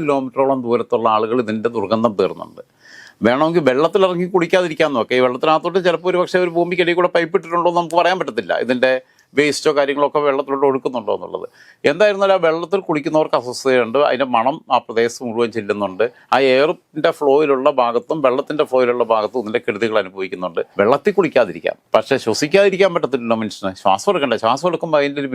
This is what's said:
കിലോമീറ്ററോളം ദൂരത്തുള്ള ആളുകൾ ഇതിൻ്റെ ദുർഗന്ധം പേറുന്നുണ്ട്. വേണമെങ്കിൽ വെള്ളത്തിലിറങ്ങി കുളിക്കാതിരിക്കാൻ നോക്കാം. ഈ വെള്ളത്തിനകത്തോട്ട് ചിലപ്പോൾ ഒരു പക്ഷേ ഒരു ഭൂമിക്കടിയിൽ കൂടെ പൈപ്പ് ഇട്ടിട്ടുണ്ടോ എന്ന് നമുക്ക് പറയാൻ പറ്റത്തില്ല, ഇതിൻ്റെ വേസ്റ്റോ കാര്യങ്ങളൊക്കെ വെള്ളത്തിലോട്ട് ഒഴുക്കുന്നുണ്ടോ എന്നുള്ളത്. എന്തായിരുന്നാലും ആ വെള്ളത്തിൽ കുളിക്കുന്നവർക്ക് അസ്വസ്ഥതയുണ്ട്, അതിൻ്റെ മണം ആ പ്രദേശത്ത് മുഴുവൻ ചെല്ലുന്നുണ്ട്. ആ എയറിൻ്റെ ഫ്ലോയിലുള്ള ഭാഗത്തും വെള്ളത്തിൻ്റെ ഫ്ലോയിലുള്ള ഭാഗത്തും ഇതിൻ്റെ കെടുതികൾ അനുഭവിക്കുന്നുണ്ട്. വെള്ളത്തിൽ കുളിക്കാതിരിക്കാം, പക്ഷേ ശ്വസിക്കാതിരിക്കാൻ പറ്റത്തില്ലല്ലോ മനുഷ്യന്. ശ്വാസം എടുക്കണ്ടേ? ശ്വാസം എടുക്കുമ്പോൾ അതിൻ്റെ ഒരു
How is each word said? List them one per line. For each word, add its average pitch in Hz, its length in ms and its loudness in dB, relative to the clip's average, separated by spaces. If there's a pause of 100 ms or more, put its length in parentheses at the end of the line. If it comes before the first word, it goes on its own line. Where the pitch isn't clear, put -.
കിലോമീറ്ററോളം 135 640 0
ദൂരത്തുള്ള 117 500 0
ആളുകൾ 113 280 0
ഇതിൻ്റെ 110 320 -4
ദുർഗന്ധം 110 440 0
പേറുന്നുണ്ട്. 82 420 -4 (640)
വേണമെങ്കിൽ 156 400 2
വെള്ളത്തിലിറങ്ങി 175 680 2
കുളിക്കാതിരിക്കാൻ 170 600 0
നോക്കാം. 120 240 0
ഈ 127 60 4
വെള്ളത്തിനകത്തോട്ട് 156 640 0
ചിലപ്പോൾ 170 240 -2
ഒരു 175 80 0
പക്ഷേ 180 240 0
ഒരു 170 120 -4
ഭൂമിക്കടിയിൽ 175 420 0
കൂടെ 175 180 2
പൈപ്പ് 170 220 -2
ഇട്ടിട്ടുണ്ടോ 170 320 -2
എന്ന് 175 100 0
നമുക്ക് 165 200 -2
പറയാൻ 175 200 2
പറ്റത്തില്ല, 113 340 -4 (100)
ഇതിൻ്റെ 127 260 2 (480)
വേസ്റ്റോ 147 380 2
കാര്യങ്ങളൊക്കെ 143 500 0
വെള്ളത്തിലോട്ട് 135 420 -2
ഒഴുക്കുന്നുണ്ടോ 123 480 -2
എന്നുള്ളത്. 87 300 -10 (440)
എന്തായിരുന്നാലും 196 460 2
ആ 180 100 0
വെള്ളത്തിൽ 165 420 -2
കുളിക്കുന്നവർക്ക് 156 500 0
അസ്വസ്ഥതയുണ്ട്, 123 600 0 (100)
അതിൻ്റെ 131 260 0
മണം 127 220 2 (180)
ആ 120 120 4
പ്രദേശത്ത് 113 420 -2
മുഴുവൻ 113 280 -2
ചെല്ലുന്നുണ്ട്. 101 480 -4 (300)
ആ 127 40 4 (120)
എയറിൻ്റെ 156 600 0 (100)
ഫ്ലോയിലുള്ള 143 500 2 (100)
ഭാഗത്തും 120 460 -2
വെള്ളത്തിൻ്റെ 139 440 0
ഫ്ലോയിലുള്ള 123 440 2
ഭാഗത്തും 107 300 -2
ഇതിൻ്റെ 107 220 -4
കെടുതികൾ 107 360 -2
അനുഭവിക്കുന്നുണ്ട്. 92 580 -8 (220)
വെള്ളത്തിൽ 143 360 2
കുളിക്കാതിരിക്കാം, 87 600 0 (180)
പക്ഷേ 123 300 0
ശ്വസിക്കാതിരിക്കാൻ 185 680 2
പറ്റത്തില്ലല്ലോ 120 460 -2
മനുഷ്യന്. 101 300 -6 (100)
ശ്വാസം 98 300 2
എടുക്കണ്ടേ? 135 320 0
ശ്വാസം 139 280 0
എടുക്കുമ്പോൾ 156 300 0
അതിൻ്റെ 143 220 -4
ഒരു 131 100 -6